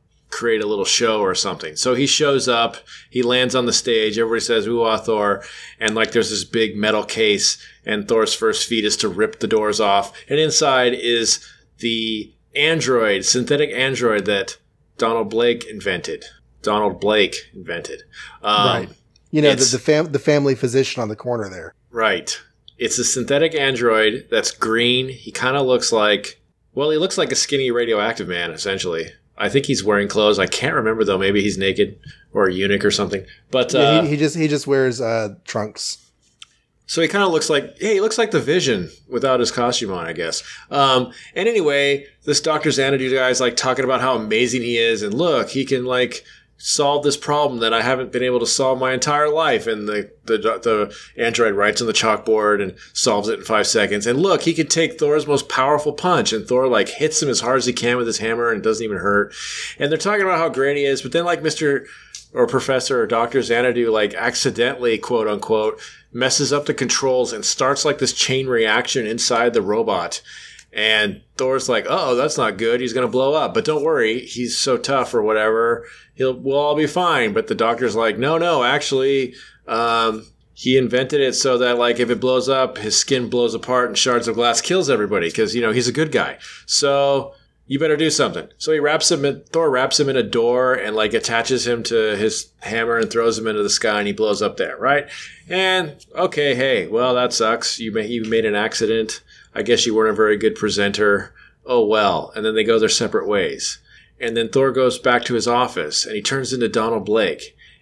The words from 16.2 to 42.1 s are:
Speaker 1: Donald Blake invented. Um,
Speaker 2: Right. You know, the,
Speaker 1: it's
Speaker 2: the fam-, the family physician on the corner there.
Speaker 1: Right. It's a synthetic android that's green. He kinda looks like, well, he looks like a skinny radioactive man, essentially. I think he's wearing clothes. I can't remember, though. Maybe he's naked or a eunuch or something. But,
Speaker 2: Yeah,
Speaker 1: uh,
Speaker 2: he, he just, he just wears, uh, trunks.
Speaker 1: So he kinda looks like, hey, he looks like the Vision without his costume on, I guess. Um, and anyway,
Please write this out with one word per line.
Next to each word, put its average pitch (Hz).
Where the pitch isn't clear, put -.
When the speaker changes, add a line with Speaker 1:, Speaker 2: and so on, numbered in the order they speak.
Speaker 1:
Donald 104
Blake 104
invented. 85
Um, 104
Speaker 2:
Right. 92
You 151
know, 147
the, 127
Speaker 1:
it's 120
Speaker 2:
the 123
fam-, 156
the 139
family 143
physician 127
on 110
the 107
corner 117
there. 85
Speaker 1:
Right. 107
It's 117
a 123
synthetic 143
android 120
that's 110
green. 120
He 123
kinda 135
looks 127
like, 104
well, 147
he 156
looks 185
like 147
a 131
skinny 135
radioactive 113
man, 87
essentially. 85
I 107
think 135
he's 123
wearing 101
clothes. 104
I 92
can't 143
remember, 110
though. 98
Maybe 98
he's 98
naked 98
or 101
a 90
eunuch 98
or 101
something. 98
But, 127
Speaker 2:
Yeah, 123
Speaker 1:
uh, 113
Speaker 2:
he, 147
he 151
just, 147
he 156
just 147
wears, 135
uh, 110
trunks. -
Speaker 1:
So -
he 160
kinda 196
looks 160
like, -
hey, 208
he 190
looks 214
like 220
the 160
Vision 123
without 127
his 110
costume 120
on, 85
I 82
guess. 82
Um, 139
and 202
anyway, 143